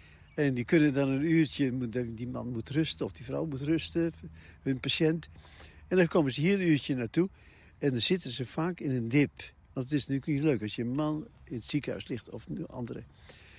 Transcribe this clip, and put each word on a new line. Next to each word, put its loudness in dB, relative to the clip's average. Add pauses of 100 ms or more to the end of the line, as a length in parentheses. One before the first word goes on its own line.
(340)
En 2
die -2
kunnen 6
dan 2
een 2
uurtje, 4
moet, -4
die -8
man -8
moet -6
rusten -2
of -6
die -16
vrouw -4
moet -6
rusten, -2 (500)
hun 0
patiënt. 0 (600)
En 0
dan 8
komen 4
ze -4
hier 4
een 2
uurtje 4
naartoe 2 (500)
en 2
dan 0
zitten 0
ze -6
vaak -4
in -4
een -2
dip. 4 (420)
Want -6
het -2
is -2
natuurlijk -4
niet 0
leuk 2
als -4
je -4
man -2 (180)
in -12
het -8
ziekenhuis -6
ligt -8
of -12
een -8
andere. -10 (560)